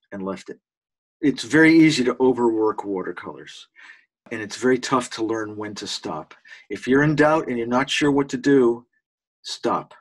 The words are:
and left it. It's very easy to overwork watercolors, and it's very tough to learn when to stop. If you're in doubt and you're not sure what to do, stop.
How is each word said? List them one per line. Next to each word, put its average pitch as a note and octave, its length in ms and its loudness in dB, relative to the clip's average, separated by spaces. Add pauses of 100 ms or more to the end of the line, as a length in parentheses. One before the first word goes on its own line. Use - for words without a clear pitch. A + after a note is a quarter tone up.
(100)
and G2 140 -12
left F#2+ 240 -10
it. - 100 -16 (640)
It's C3+ 240 -2
very D#3 280 4
easy D#3 320 6
to B2 160 -2
overwork A#2 640 0
watercolors, F2+ 840 -10 (640)
and A2 100 -8
it's G#2 140 -12
very B2 220 2
tough B2 320 -2
to A2+ 140 -6
learn G#2+ 320 -6
when G#2 200 -10
to G2+ 100 -12
stop. - 480 -10 (340)
If G#2 200 -10
you're C3+ 140 4
in D3+ 120 2
doubt D3+ 340 2
and B2 80 -4
you're A#2 100 -4
not B2+ 220 0
sure D3 220 0
what C#3 200 0
to C3+ 60 -6
do, B2 500 4 (560)
stop. - 580 -6